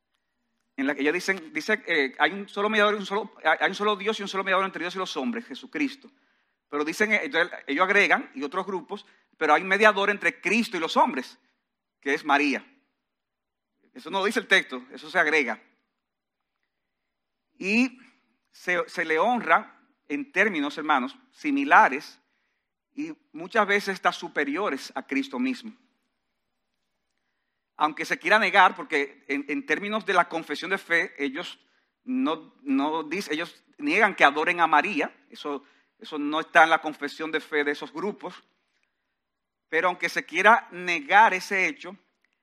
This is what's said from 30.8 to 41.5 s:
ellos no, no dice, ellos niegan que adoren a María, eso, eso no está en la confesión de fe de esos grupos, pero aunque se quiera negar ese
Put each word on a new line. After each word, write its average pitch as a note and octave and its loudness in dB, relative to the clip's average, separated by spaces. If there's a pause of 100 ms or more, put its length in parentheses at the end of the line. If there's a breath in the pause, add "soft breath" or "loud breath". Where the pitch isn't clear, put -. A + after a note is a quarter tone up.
ellos C#3 -6 (440)
no, D3 -4
no C#3+ -2
dice, D3+ -6
ellos D#3+ -8 (140)
niegan F3 0
que - 2
adoren E3 4
a E3 4
María, D3+ 0 (160)
eso, C#3+ -10 (360 soft breath)
eso D3+ -12
no D3 -2
está D#3+ 6
en D#3+ 6
la D#3+ 4
confesión D#3 -8
de D#3 -2
fe D3 -2
de C#3+ -2
esos C#3+ -8
grupos, F3+ -8 (1300)
pero E3 0
aunque F3 -4
se E3 -8
quiera G3+ 2
negar F3+ 2
ese F#3 -2